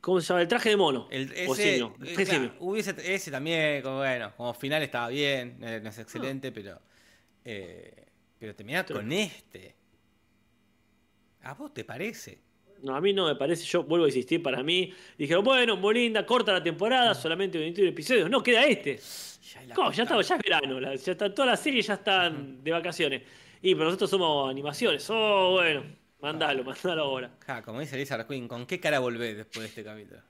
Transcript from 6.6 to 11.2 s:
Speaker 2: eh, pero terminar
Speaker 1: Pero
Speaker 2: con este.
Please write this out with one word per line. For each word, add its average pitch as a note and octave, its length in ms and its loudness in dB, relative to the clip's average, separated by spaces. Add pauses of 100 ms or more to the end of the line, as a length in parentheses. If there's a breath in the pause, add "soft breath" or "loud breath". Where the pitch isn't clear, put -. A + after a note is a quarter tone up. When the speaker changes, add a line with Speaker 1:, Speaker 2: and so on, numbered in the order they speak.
Speaker 2:
eh, F2+ 640 -14 (320)
pero G#2+ 160 -14
terminar C3+ 320 -6
Speaker 1:
Pero A#2 140 -6
Speaker 2:
con A2 100 -6
este. - 640 -8 (1700)